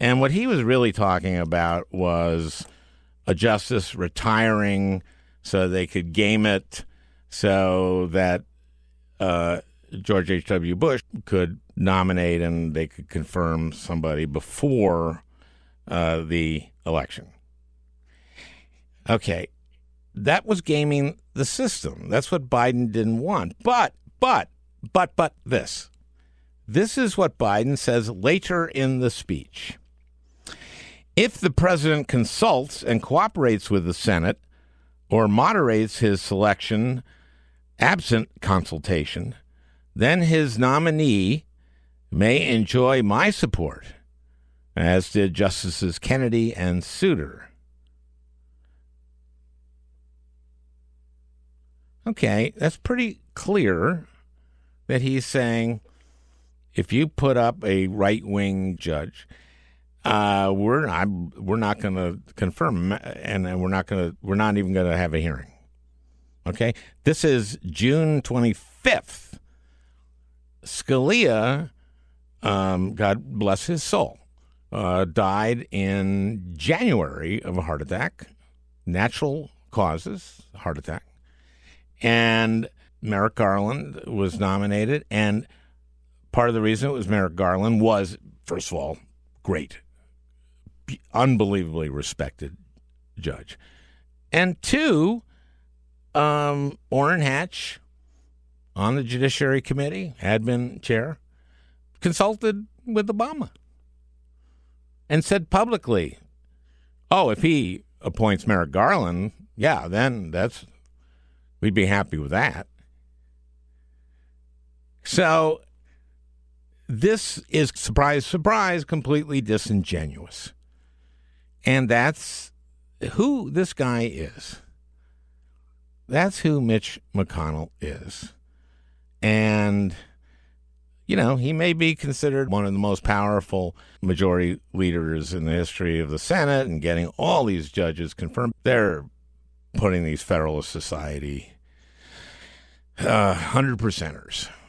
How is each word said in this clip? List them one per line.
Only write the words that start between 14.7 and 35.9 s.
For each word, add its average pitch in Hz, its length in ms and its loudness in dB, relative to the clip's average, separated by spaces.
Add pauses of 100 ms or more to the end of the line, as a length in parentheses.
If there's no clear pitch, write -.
uh, 82 340 0
the 80 460 -2 (180)
election. 78 420 -4 (1800)
Okay, 104 400 -2 (680)
that 135 300 0
was 208 160 -2
gaming 147 580 0 (140)
the 131 120 -2
system. - 640 -4
That's 131 220 0
what 135 180 -4
Biden 123 420 2
didn't 113 280 0
want. 139 420 -4
But, 233 320 2 (260)
but, 226 300 2 (420)
but, 180 240 2
but - 180 0 (120)
this. - 460 -4 (760)
This 180 300 0
is 240 200 0
what 180 200 2
Biden 117 400 2
says 117 320 0
later 165 580 0
in 131 320 0
the 127 120 2
speech. - 680 -8 (1400)
"If 220 220 2
the 170 140 0
president 156 560 2
consults 135 760 0
and 117 220 0
cooperates 143 680 2
with 95 160 2
the 87 80 0
Senate 90 460 0 (720)
or 110 180 4
moderates 113 720 2